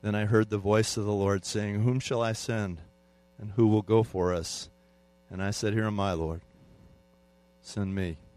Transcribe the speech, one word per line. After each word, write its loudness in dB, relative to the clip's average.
Then -2
I 0
heard 4
the -2
voice 2
of -2
the -2
Lord 0
saying, -2
"Whom 2
shall -2
I 0
send, -4
and -12
who 6
will 4
go 4
for 0
us?" -6
And -6
I -2
said, -2
"Here 0
am -2
I, 2
Lord. -4
Send -4
me." -2